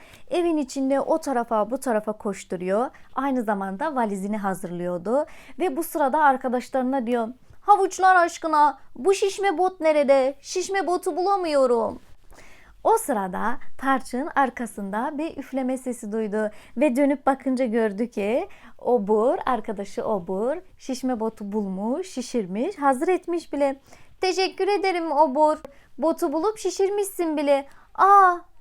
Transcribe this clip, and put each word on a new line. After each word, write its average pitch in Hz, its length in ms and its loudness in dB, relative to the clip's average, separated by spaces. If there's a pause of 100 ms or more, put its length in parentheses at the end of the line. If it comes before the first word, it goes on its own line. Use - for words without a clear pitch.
(300)
Evin 339 280 0
içinde 269 420 -2
o 320 220 0
tarafa, 233 500 -2
bu 262 80 -4
tarafa 214 320 -2
koşturuyor. 196 800 -4 (260)
Aynı 262 280 -2
zamanda 196 520 -4
valizini 208 420 -2
hazırlıyordu. 180 880 -4 (340)
Ve 294 180 -2
bu 330 60 -2
sırada 302 400 0
arkadaşlarına 254 840 0
diyor, 233 200 -2 (340)
"Havuçlar 381 540 4
aşkına, 311 600 2 (180)
bu 330 180 2
şişme 392 440 0
bot 370 240 0
nerede? 277 600 4
Şişme 370 460 -4
botu 349 300 -2
bulamıyorum." 294 800 2 (840)
O 440 140 4
sırada 196 600 -2 (200)
Tarçın 269 580 -2
arkasında 247 840 -2
bir 320 200 -6
üfleme 262 400 -4
sesi 233 340 -8
duydu 214 400 -2 (260)
ve 247 180 4
dönüp 285 300 2
bakınca 269 400 2
gördü 220 420 0
ki 233 400 -2 (300)
Obur, 220 680 2
arkadaşı 214 600 -4
Obur, 202 520 -2 (200)
şişme 254 420 -4
botu 220 320 -6
bulmuş, 214 580 -4
şişirmiş, 240 680 -4
hazır 277 300 2
etmiş 349 460 -2
bile. 277 260 0 (420)
"Teşekkür 370 460 0
ederim 370 440 0
Obur, 302 460 4 (400)
botu 320 360 0
bulup 403 240 0
şişirmişsin 381 800 -2
bile. 285 300 2 (280)
Aa, 381 400 8 (260)